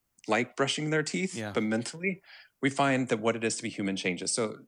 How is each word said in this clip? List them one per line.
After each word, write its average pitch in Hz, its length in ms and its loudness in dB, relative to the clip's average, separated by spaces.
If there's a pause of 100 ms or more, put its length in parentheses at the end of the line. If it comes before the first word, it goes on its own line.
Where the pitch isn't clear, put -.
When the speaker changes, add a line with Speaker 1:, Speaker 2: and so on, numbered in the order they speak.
(280)
Speaker 1:
like 113 300 2
brushing 147 320 0
their 156 120 2
teeth, 180 320 -2
Speaker 2:
Yeah. 107 200 -6
Speaker 1:
but 107 100 2
mentally, 160 580 -2 (400)
we 139 80 4
find 135 380 2
that 117 120 2
what 113 180 2
it 113 60 -8
is 110 120 2
to - 80 -8
be 113 60 -2
human 98 260 -2
changes. 92 380 -2
So 110 240 0 (100)